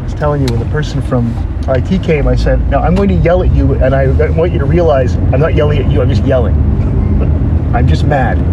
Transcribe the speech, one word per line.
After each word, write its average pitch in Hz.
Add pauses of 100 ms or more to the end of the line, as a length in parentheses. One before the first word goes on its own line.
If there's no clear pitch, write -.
was -
telling 147
you, 131
when -
the -
person 143
from 120 (340)
I 135
T 190
came, 151
I 127
said, 175 (100)
"Now, 139
I'm 165
going 196
to 185
yell 170
at -
you, 139
and 131
I 165 (240)
want 165
you 156
to 143
realize 147 (180)
I'm 127
not 160
yelling 147
at 127
you, 135
I'm 127
just -
yelling. 127
<laughs> -
I'm -
just -
mad. 139 (160)